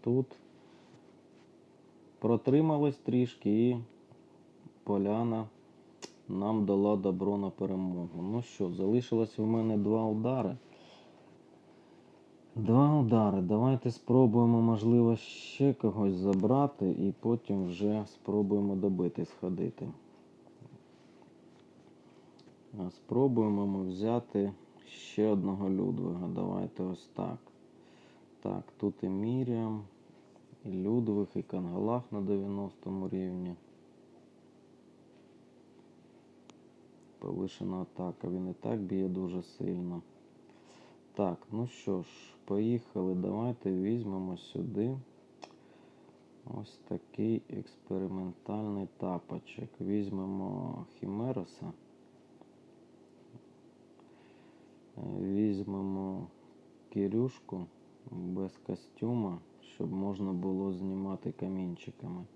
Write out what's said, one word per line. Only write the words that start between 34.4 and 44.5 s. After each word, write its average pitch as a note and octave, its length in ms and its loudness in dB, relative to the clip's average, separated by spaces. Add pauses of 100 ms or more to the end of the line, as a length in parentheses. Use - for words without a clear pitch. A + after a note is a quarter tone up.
Повишена F#2 640 -6
атака, F2 460 -8
він F#2 200 -4
і F2+ 40 -6
так A2 280 -4
б'є F#2+ 280 0
дуже F2+ 340 -2
сильно. F2+ 600 -6 (1120)
Так, F2+ 380 -2
ну A#2 140 -2
що F#2 360 -4
ж, - 60 -12 (360)
поїхали. G#2 680 0
Давайте G2 580 -2
візьмемо F#2+ 640 -2
сюди G2+ 640 -4 (1500)